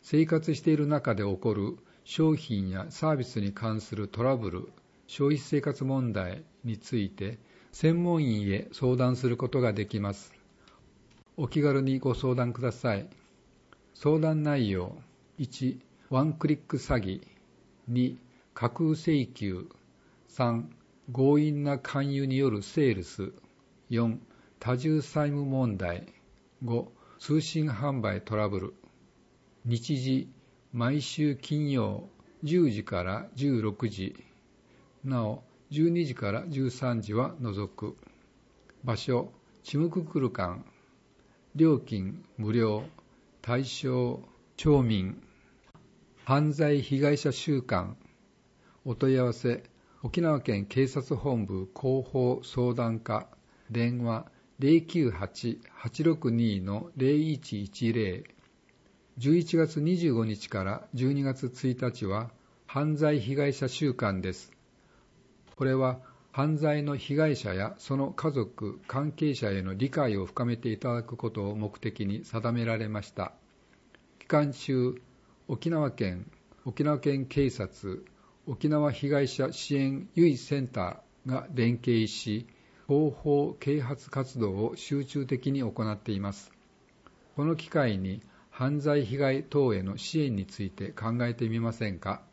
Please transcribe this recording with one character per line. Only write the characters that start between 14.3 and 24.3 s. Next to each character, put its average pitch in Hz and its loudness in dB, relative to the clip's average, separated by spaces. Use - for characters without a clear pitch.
内 139 2
容、 95 -2
一、 131 -4
ワ 131 4
ン 156 2
ク 160 -2
リ 151 4
ッ 151 -16
ク 139 -4
詐 127 0
欺。 95 -4
二、 127 2
架 120 0
空 160 2
請 147 2
求。 95 -6
三、 117 0
強 135 6
引 147 2
な 143 0
勧 139 -2
誘 139 0
に 131 0
よ 135 4
る 104 -2
セ 135 2
ー 101 2
ル 92 -6
ス。 - -8
四、 117 0